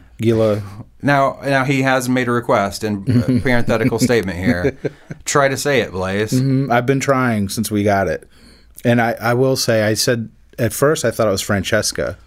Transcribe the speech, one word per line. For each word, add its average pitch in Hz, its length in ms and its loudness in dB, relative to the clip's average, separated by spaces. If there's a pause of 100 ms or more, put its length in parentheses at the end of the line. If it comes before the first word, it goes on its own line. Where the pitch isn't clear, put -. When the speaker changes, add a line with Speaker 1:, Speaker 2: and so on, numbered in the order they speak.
(200)
Speaker 1:
Guilla. 110 440 2 (400)
Speaker 2:
Now, 139 400 0
now 135 220 0
he 135 180 0
has 131 260 0
made 127 180 0
a 120 40 0
request 117 520 0
and 104 240 -4
a 123 320 2
Speaker 1:
<laughs> - 20 -4
Speaker 2:
parenthetical 117 580 2
statement 107 400 0
here. 90 360 -2 (500)
Try 139 240 2
to 135 80 -4
say 135 240 0
it, 92 100 -4
Blaze. 95 400 -2
Speaker 1:
Mm-hmm. 135 400 0
I've 120 160 2
been 139 120 2
trying 127 500 0
since 110 200 -4
we 104 140 0
got 98 240 2
it. 78 200 -6 (560)
And 120 160 4
I, 117 120 0 (100)
I 117 140 0
will 131 200 2
say, 113 280 0
I 110 100 2
said, 113 360 -2 (280)
at 113 160 -2
first 151 320 0
I 113 60 0
thought 113 160 0
it 101 40 2
was 98 120 -2
Francesca. 101 840 -2